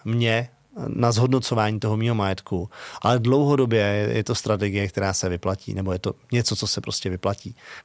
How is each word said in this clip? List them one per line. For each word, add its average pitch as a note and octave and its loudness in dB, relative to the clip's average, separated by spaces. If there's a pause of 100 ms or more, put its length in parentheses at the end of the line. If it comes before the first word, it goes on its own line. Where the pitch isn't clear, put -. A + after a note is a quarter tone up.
mně A#2 0 (380)
na A#2 2
zhodnocování A2+ 2
toho G#2+ 0
mýho A2+ 0
majetku. G2 -2 (320)
Ale A#2+ 4
dlouhodobě B2+ 4
je, G#2 2
je G#2+ 0
to - -2
strategie, G2+ 0
která G2 -2
se F#2 -2
vyplatí, F#2+ -4
nebo F#2+ -2
je F2+ -2
to - -4 (180)
něco, A#2 0
co G#2+ -4
se - -2
prostě - -6
vyplatí. G2+ -4 (280)